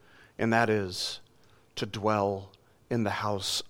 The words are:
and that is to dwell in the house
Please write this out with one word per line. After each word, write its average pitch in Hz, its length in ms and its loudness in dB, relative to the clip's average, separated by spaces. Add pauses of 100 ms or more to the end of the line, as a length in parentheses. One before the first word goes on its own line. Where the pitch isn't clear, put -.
(400)
and 113 120 2
that 113 200 6
is 98 480 -2 (560)
to - 100 -4
dwell 101 640 0 (400)
in 117 140 0
the 104 80 0
house 101 580 -2